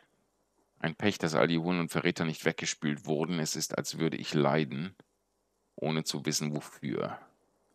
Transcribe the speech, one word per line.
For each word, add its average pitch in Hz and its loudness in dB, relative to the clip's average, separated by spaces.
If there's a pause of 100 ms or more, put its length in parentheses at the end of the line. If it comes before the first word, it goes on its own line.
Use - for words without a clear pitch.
(800)
Ein 80 -2
Pech, 101 2
dass 80 0
all 71 6
die 85 4
Huren 87 2
und 82 -2
Verräter 85 2
nicht 80 -4
weggespült - -2
wurden. 80 0
Es 76 -2
ist, - -4
als - -4
würde 80 0
ich - -6
leiden, 73 2 (800)
ohne 78 0
zu 71 -4
wissen, 76 0
wofür. - -4 (580)